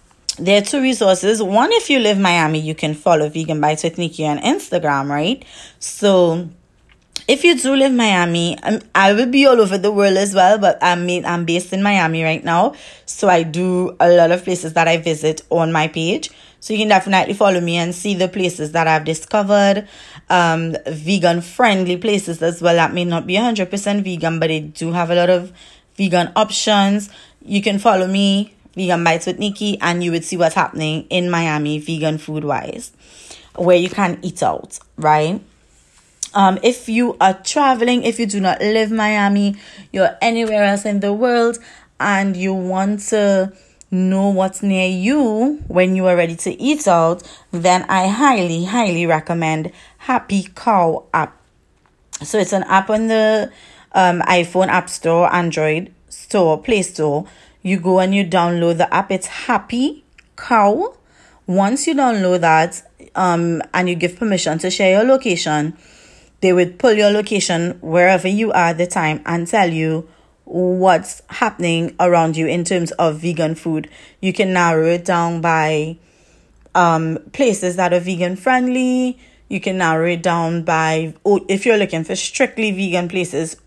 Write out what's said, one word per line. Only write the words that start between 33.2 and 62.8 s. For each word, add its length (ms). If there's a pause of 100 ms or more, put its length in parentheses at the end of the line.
where 220
you 120
can 320
eat 220
out, 360 (160)
right? 460 (920)
Um, 280
if 260
you 320
are 140
traveling, 680
if 160
you 80
do 120
not 200
live 320
Miami, 640 (360)
you're 300
anywhere 420
else 220
in 140
the 140
world, 440 (420)
and 380
you 160
want 460 (100)
to 420 (380)
know 400
what's 320
near 260
you 800
when 280
you 100
are 100
ready 200
to 160 (100)
eat 260
out, 360 (280)
then 380
I 180
highly, 580
highly 400
recommend 640 (280)
Happy 540
Cow 600
app. 280 (800)
So 160
it's 160
an 100
app 260
on 180
the, 440 (420)
um, 280
iPhone 460
App 220
Store, 440
Android 600 (160)
Store, 520
Play 220
Store. 420 (380)
You 160
go 200
and 140
you 100
download 540
the 160
app. 180
It's 160
Happy 760 (320)
Cow. 600 (520)
Once 400
you 80
download 460
that, 420 (320)